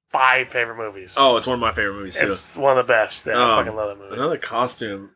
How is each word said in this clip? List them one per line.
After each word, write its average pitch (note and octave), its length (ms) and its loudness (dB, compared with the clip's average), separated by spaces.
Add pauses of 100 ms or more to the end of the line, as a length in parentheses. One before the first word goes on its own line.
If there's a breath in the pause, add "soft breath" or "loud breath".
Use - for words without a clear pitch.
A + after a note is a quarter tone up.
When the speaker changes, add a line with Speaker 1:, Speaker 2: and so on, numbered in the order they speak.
(100)
Speaker 1:
five C3 360 4
favorite A#2 300 -4
movies. G2+ 420 -10
Speaker 2:
Oh, C3+ 200 6
it's A2 100 -2
one B2+ 60 0
of A#2+ 60 -4
my A2 120 2
favorite G2+ 220 -2
movies, G2 220 -10
too. - 100 0
Speaker 1:
It's - 300 -4
one C3+ 220 4
of B2 80 2
the - 60 -2
best. G#2+ 340 2
Yeah, B2 120 -2
I B2 120 4
Speaker 2:
Um, A2+ 140 4
Speaker 1:
fucking A2 120 -8
love G#2 220 -6
that G2+ 60 -20
movie. G2 100 -14
Speaker 2:
another C#3+ 240 -2
costume. A2+ 760 -6